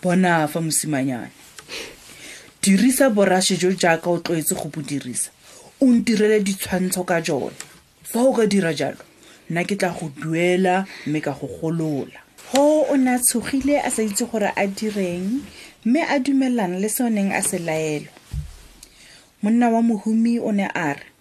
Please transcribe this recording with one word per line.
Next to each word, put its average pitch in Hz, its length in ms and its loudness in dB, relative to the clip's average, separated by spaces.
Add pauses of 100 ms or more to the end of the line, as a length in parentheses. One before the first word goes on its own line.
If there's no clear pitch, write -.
"Bona 175 460 4
fa 165 140 -4
mosimanyana. 139 680 -2 (1300)
Dirisa 247 480 4
borashi 185 480 2
jo 180 140 2
jaaka 175 360 2
o 175 120 0
tlwaetse 170 360 -2
go 165 140 -8
bo 156 120 -10
dirisa. 139 480 -6 (520)
O 277 60 6
ntirele 214 560 4
ditshwantsho 185 640 -2
ka 170 160 0
jone. 143 340 -4 (480)
Fa - 160 -4
o 262 120 6
ka 226 140 2
dira 190 280 2
jalo, 139 300 -6 (460)
nna 170 140 -2
ke 202 120 -2
tla 190 140 0
go 165 260 -8
duela 180 680 2 (220)
mme 151 140 -2
ka 143 120 -4
go 135 140 -10
golola." 160 760 -4 (320)
Ho 294 360 4
o 285 80 2
ne 254 160 2
a 247 60 0
tshogile 262 640 0
a - 80 -2
sa - 120 -2
itse 220 280 -2
gore 214 260 -2
a 202 120 0
direng, 196 760 -4 (440)
mme 254 160 4
a 285 180 0
dumelana 247 600 0
le 214 100 -2
se 254 140 -2
o 240 60 0
neng 202 220 0
a - 100 -2
se 196 160 -2
laelwa. 160 520 -4 (1300)
Monna 233 260 4
wa 226 120 2
mohumi 226 580 0
o 220 120 -2
ne 202 140 0
a 156 300 -2
re - 100 -18 (160)